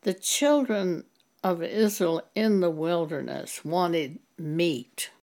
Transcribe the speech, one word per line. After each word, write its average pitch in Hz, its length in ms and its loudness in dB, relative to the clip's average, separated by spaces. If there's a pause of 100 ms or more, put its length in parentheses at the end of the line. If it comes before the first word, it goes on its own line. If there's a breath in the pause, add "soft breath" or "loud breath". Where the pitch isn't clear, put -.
The 190 140 -2
children 220 880 2 (400)
of 175 180 0
Israel 196 720 0
in 214 240 4
the 175 140 4
wilderness 156 920 -4
wanted 170 540 0 (180)
meat. 156 760 -4 (180)